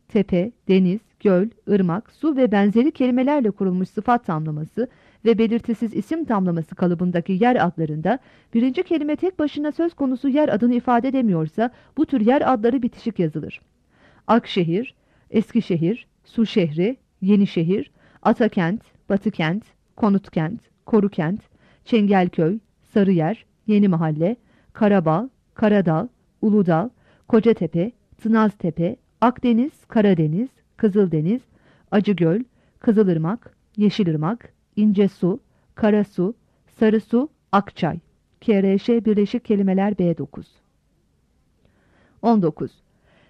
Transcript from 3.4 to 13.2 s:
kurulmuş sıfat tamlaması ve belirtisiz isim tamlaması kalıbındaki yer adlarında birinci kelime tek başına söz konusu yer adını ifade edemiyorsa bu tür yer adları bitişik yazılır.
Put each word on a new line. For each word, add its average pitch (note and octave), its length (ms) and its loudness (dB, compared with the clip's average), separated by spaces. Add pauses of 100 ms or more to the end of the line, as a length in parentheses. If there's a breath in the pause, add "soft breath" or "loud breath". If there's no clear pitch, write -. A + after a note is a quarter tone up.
kurulmuş F#3 380 -4
sıfat - 360 -2
tamlaması D#3 640 -6 (380 soft breath)
ve A3 120 4
belirtisiz A3+ 560 -2
isim D#4 320 -6
tamlaması F3+ 500 -2
kalıbındaki F3 580 -2
yer A#3 340 2
adlarında E3 520 -4 (340 soft breath)
birinci C4 300 0
kelime D4+ 320 -2
tek F#4 240 -6
başına D4 320 -4
söz E4 220 -4
konusu C4 360 -2
yer D4 200 2
adını A#3+ 260 0
ifade A#3+ 320 0
edemiyorsa A3+ 640 -2 (260 soft breath)
bu D4+ 80 0
tür C4 160 -2
yer B3+ 320 2
adları A#3+ 280 0
bitişik A#3 380 -8
yazılır. D#3 420 -6 (640 soft breath)